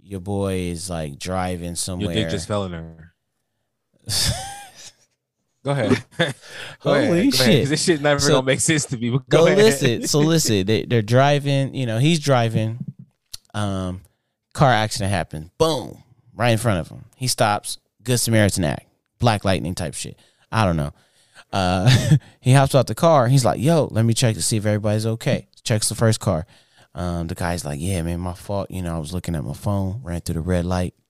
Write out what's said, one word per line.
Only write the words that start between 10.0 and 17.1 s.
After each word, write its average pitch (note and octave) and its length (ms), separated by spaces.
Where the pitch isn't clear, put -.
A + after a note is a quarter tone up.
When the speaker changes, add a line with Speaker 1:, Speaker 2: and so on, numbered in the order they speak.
Speaker 2:
<laughs> - 0
Speaker 1:
so - 120
listen, D3+ 460
they, G#2 200
they're A#2 160
driving, C#3 760
you C3 120
know, A2 100
he's D#3 220
driving, A#2 580
um, F#2+ 460
car C3+ 180
accident G#2+ 400
happens. D#2+ 460
Boom. C3+ 460
Right A#2 160
in A2 80
front G#2 200
of D2+ 80
him. - 160